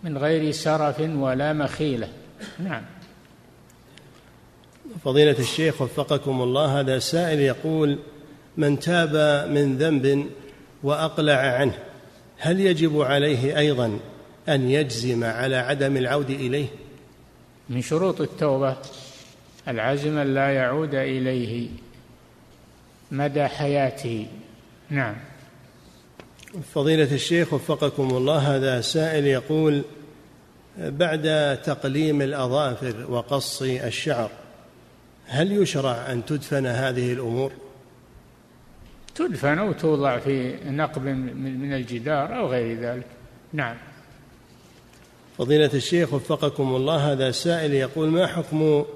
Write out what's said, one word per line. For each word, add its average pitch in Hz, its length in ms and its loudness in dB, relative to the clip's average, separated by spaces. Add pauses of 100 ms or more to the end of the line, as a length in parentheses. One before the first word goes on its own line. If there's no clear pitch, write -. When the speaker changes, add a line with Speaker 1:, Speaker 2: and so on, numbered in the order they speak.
Speaker 1:
من 151 140 -4
غير 151 320 2
سرف 151 500 0
ولا 143 520 0
مخيلة. 143 560 -2 (500)
نعم. 165 240 -6 (2250)
Speaker 2:
فضيلة 143 340 6
الشيخ 147 440 0
وفقكم 135 600 -2
الله، 135 380 2
هذا 131 180 2
سائل 160 420 0
يقول: 143 580 2 (580)
من 143 220 2
تاب 165 380 2 (340)
من 143 280 2
ذنب 143 480 2 (560)
وأقلع 151 540 2
عنه، 127 420 2 (600)
هل 175 220 2
يجب 160 400 4
عليه 143 580 2
أيضًا 123 400 2 (500)
أن 135 220 2
يجزم 123 540 0
على 123 320 0
عدم 139 400 0
العود 131 340 0
إليه؟ 135 360 -2 (1000)
Speaker 1:
من 123 140 -4
شروط 170 380 0
التوبة 135 560 0 (920)
العزم 143 500 0
أن 139 160 0
لا 139 160 2
يعود 139 440 0
إليه 127 760 -2 (1400)
مدى 143 360 0
حياته. 131 800 -2 (640)
نعم. 131 240 -2 (1600)
Speaker 2:
فضيلة 151 400 4
الشيخ 170 380 2
وفقكم 135 640 0
الله، 139 400 2
هذا 131 240 0
سائل 156 460 0
يقول: 143 560 2 (960)
بعد 156 840 0
تقليم 147 580 0
الأظافر 127 880 -2
وقص 123 540 -2
الشعر، 127 680 -2 (960)
هل 160 260 0
يشرع 135 600 0
أن 120 120 -4
تدفن 143 420 -2
هذه 123 460 0
الأمور؟ 127 400 -2 (1600)
Speaker 1:
تدفن 156 440 0
أو 202 140 0
توضع 143 460 2
في 131 460 -2
نقب 143 380 -4
من، 131 580 -6
من 139 120 -6
الجدار 135 680 -4
أو 214 80 -2
غير 117 340 -2
ذلك. 123 260 -6 (460)
نعم. 123 240 -4 (1600)
Speaker 2:
فضيلة 143 360 4
الشيخ 143 400 0
وفقكم 139 600 0
الله، 143 380 2
هذا 131 180 0
سائل 160 440 0
يقول: 139 340 0
ما 170 180 4
حكم 156 580 2 (120)